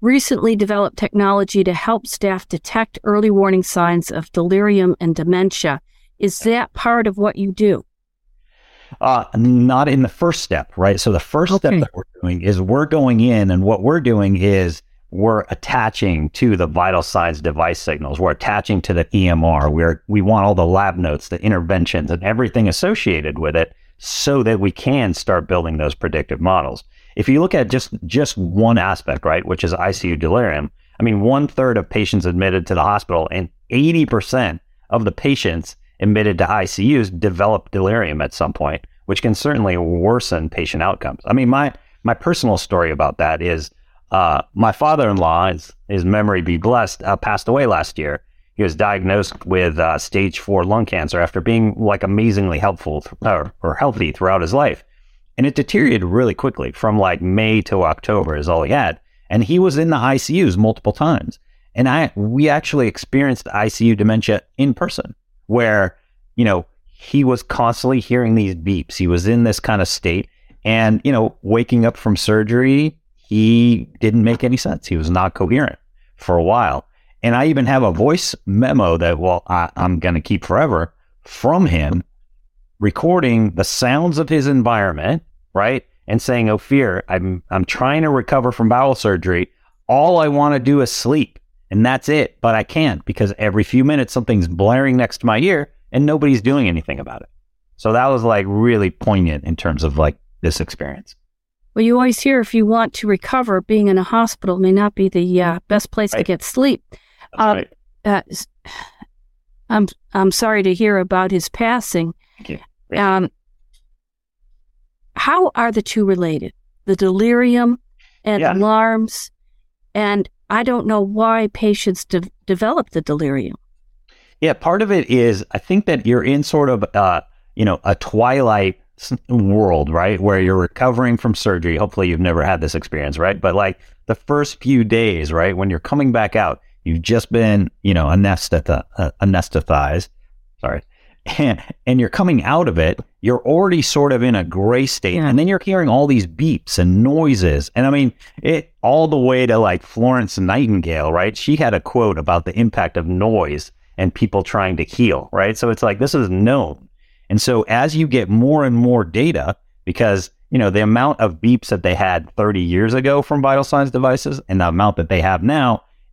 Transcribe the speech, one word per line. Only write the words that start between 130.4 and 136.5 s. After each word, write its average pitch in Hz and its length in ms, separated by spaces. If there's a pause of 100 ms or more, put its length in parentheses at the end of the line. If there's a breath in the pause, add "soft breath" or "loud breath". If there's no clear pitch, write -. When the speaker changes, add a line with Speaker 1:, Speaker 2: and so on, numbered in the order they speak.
Speaker 2:
you're 92 160
recovering 120 600
from 110 180
surgery. 85 420
Hopefully 98 320
you've 82 120
never 85 220
had 87 180
this 78 140
experience, 73 440
right? 95 220
But, 90 140
like, 98 240 (280 soft breath)
the 110 80
first - 480
few 127 200
days, 104 500
right, 87 240
when 95 120
you're 87 100
coming 143 320
back 113 260
out, 87 260 (220)